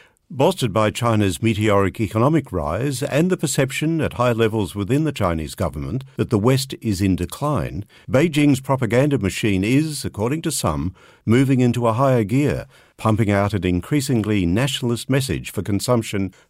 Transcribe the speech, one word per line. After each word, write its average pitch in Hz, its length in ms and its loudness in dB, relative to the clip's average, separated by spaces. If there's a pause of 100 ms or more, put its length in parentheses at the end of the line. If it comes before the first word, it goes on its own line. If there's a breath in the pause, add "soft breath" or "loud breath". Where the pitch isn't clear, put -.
(300 loud breath)
Bolstered 139 420 0
by 107 180 2
China's 104 520 0
meteoric 104 580 2
economic 131 500 0
rise 95 520 -2
and 160 280 0
the 180 60 0
perception 156 640 -2
at 101 140 -2
high 123 180 2
levels 110 420 0
within 107 300 0
the 147 80 -2
Chinese 85 420 -2
government 80 480 -6 (140 loud breath)
that 107 140 -2
the 110 80 2
West 131 420 0
is 101 220 -2
in 95 120 4
decline, 82 720 -4 (260 soft breath)
Beijing's 147 500 4
propaganda 131 580 0
machine 98 440 0
is, 139 420 0
according 123 380 -4
to 170 80 -4
some, 80 440 -2 (320 soft breath)
moving 127 340 4
into 120 260 2
a 110 60 2
higher 127 320 2
gear, 113 420 0 (300 soft breath)
pumping 107 340 2
out 101 220 2
an 92 140 -2
increasingly 107 800 0
nationalist 120 640 -2
message 127 420 -2
for 98 100 -4
consumption 101 680 -2 (180 soft breath)